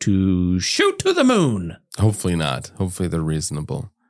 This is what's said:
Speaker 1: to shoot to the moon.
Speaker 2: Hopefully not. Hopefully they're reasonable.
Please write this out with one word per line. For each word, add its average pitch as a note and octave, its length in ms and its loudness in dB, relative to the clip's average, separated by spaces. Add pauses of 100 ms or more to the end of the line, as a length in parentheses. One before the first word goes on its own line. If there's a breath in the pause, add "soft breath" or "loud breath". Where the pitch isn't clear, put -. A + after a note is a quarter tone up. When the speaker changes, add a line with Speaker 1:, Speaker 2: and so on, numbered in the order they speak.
Speaker 1:
to F#2 600 2
shoot G4 400 0
to F#4+ 120 2
the E4+ 120 2
moon. B2+ 520 2 (220)
Speaker 2:
Hopefully F#2+ 380 2
not. D2 400 -2
Hopefully F2+ 320 -4
they're E2 120 -2
reasonable. D#2 720 -4 (200)